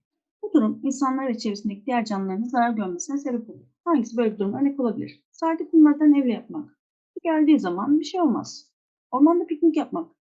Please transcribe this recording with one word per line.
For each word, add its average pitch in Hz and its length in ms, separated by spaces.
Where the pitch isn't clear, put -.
Bu 415 100
durum 214 300
insanlar 269 460
ve 226 100
çevresindeki 202 480
diğer 240 180
canlıların 196 380
zarar 240 280
görmesine 208 480
sebep 247 320
olur. - 160
Hangisi 277 320
böyle 226 160
bir - 60
duruma 202 220
örnek 277 200
olabilir? - 500
Sade 330 380
kumlardan 302 460
ev 277 120
yapmak. 175 520
Su - 80
geldiği 311 380
zaman 202 400
bir - 40
şey 370 160
olmaz. - 520
Ormanda 330 360
piknik 311 300
yapmak. 185 360